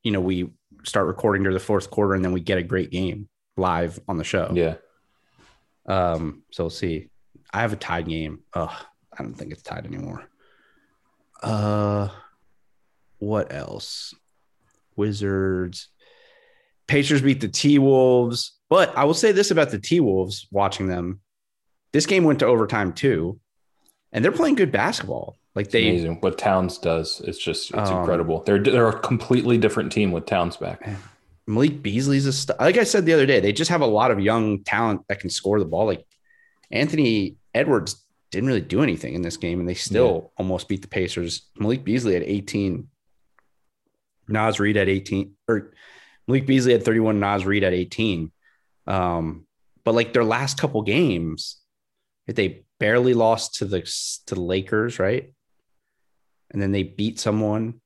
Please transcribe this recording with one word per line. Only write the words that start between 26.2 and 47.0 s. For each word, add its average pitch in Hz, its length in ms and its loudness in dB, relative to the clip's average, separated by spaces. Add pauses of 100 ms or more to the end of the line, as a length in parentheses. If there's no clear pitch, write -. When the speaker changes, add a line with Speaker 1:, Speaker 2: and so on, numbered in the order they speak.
Speaker 2:
what 92 160 0
Towns 92 400 2
does. 82 480 -2
It's - 140 -8
just, - 320 -6
it's 104 180 0
Speaker 1:
Um, 92 100 0
Speaker 2:
incredible. 85 440 0
They're, 101 180 4
they're 120 280 4
a 107 100 -4
completely 123 580 0
different 107 340 0
team 101 200 0
with 82 140 -4
Towns 87 320 -2
back. - 300 -10 (600)
Speaker 1:
Malik 139 340 0
Beasley's 139 440 0
a 135 80 0
st-, - 260 -4
like 180 180 4
I 240 60 4
said 202 220 2
the 165 80 4
other 143 120 6
day, 135 140 4
they 101 140 2
just 160 180 -2
have 170 100 2
a 135 60 4
lot 113 240 4
of 101 80 2
young 107 440 0
talent 107 440 0
that 101 120 -6
can 90 100 -8
score 104 300 0
the 92 60 0
ball. 82 200 0
Like, 98 200 -4 (680)
Anthony 127 640 0 (180)
Edwards 123 480 0 (280)
didn't 110 160 -2
really 120 140 0
do 135 220 0
anything 78 300 -2
in 90 80 -6
this 85 160 -6
game, 87 240 -4
and 87 60 -4
they 87 60 -4
still 98 520 0
Speaker 2:
Yeah. - 40 -20 (140)
Speaker 1:
almost 92 240 -4
beat 98 140 -4
the - 80 -20
Pacers. 87 580 -6 (100)
Malik 117 280 -2
Beasley 110 280 0
had 87 100 0
eighteen. 98 680 -4 (1400)
Naz 107 320 0
Reid 104 160 2
had 98 140 4
eighteen, 98 460 -2 (120)
or 110 260 -2 (540)
Malik 135 180 2
Beasley 127 280 4
had 113 100 4
thirty-one, 110 380 2